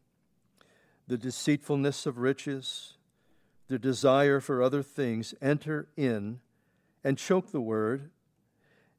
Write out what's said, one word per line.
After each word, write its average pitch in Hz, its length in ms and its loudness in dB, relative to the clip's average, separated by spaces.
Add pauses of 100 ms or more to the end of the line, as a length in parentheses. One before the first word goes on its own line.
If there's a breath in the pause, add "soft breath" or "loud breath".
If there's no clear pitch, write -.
(1080 soft breath)
the 123 100 -2
deceitfulness 139 880 -2
of 127 140 -6
riches, 131 800 -4 (720)
the 135 100 -2
desire 135 640 4
for 131 200 -2
other 131 220 2
things 117 580 -4
enter 147 560 -2
in 117 440 -2 (640)
and 135 120 0
choke 185 360 0
the 147 80 -2
word, 113 500 -2 (880)